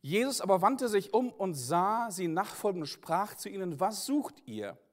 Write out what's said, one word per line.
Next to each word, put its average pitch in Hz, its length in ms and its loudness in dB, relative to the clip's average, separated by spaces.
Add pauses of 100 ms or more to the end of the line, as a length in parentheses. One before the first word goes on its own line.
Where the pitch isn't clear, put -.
Jesus 220 400 0
aber 190 200 4
wandte 254 280 2
sich 202 240 2
um 247 180 2
und 190 220 -2
sah 185 580 2
sie 175 160 -2
nachfolgen 180 540 -2
und 143 60 -6
sprach 185 480 -2
zu - 120 -10
ihnen, 185 320 -6
‚Was 208 260 0
sucht - 400 -2
ihr?‘ 107 320 -8 (160)